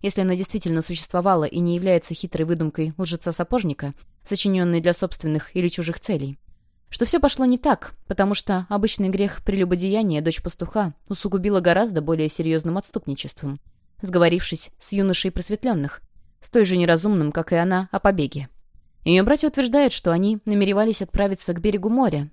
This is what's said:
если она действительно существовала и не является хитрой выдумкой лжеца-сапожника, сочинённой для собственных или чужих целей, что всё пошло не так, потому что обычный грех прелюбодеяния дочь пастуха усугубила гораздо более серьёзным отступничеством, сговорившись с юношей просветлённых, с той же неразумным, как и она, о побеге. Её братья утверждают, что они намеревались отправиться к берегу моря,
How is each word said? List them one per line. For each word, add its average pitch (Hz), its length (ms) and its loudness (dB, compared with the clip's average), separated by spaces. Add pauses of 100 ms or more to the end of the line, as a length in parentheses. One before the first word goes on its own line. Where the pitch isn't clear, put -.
если 196 220 -2
она 185 120 2
действительно 180 460 -2
существовала 175 640 0
и - 140 -4
не 175 160 2
является 175 400 0
хитрой 160 320 -4
выдумкой 160 500 -2
лжеца-сапожника, 170 960 -2 (340)
сочинённой 185 540 0
для 170 140 4
собственных 156 600 -4
или 175 140 0
чужих 165 320 -6
целей, 139 380 -4 (500)
что - 160 -4
всё 330 160 0
пошло 269 240 2
не 254 140 4
так, - 340 0 (140)
потому 202 280 0
что 185 360 -2
обычный 208 400 0
грех 196 340 -2
прелюбодеяния 185 800 0
дочь 160 200 -2
пастуха 180 520 -4 (140)
усугубила 196 520 0
гораздо 180 400 2
более 156 300 0
серьёзным 160 480 -2
отступничеством, - 800 -8 (400)
сговорившись 175 800 0
с - 160 -10
юношей 196 360 0
просветлённых, 180 720 -4 (400)
с - 80 -20
той 226 160 6
же 180 140 2
неразумным, 170 520 4
как 165 220 -4
и 175 40 4
она, 185 360 0
о 196 80 -2
побеге. 147 480 0 (580)
Её 180 160 6
братья 294 260 2
утверждают, 277 440 2
что - 200 -2
они 202 340 0
намеревались 208 560 2
отправиться 196 500 -2
к 170 80 -6
берегу 202 300 0
моря, 175 420 0